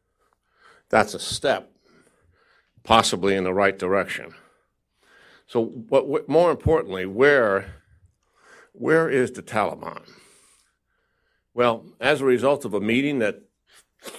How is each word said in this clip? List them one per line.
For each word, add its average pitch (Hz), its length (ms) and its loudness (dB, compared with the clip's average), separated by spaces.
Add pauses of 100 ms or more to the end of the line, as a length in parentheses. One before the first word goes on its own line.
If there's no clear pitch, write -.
(920)
That's 104 240 2
a 92 40 -12
step - 540 -4 (1120)
possibly 98 500 2
in 95 100 -2
the 92 100 -4
right 98 220 0
direction. 92 580 -4 (1120)
So 113 180 -2
what, 131 420 -2
what, 143 220 -4
more 165 220 4
importantly, 120 560 -2
where, 101 760 2 (920)
where 156 360 0
is 127 240 0
the - 100 -14
Taliban? - 600 -6 (1500)
Well, 120 340 0 (140)
as 131 200 2
a 135 60 0
result 131 380 2
of 104 100 -6
a 101 60 -2
meeting 131 400 -2
that 104 200 -2 (800)